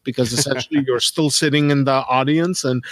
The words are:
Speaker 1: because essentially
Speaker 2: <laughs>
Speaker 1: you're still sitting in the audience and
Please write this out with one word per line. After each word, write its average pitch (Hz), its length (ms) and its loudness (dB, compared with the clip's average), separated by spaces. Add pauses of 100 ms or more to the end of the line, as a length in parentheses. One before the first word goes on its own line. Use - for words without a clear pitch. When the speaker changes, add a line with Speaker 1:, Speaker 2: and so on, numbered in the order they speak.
Speaker 1:
because 120 280 -2
essentially 139 500 -2
Speaker 2:
<laughs> 131 40 -4
Speaker 1:
you're 123 140 0
still 151 300 0
sitting 147 400 2
in 139 140 2
the 139 80 2
audience 139 720 0
and 127 280 -2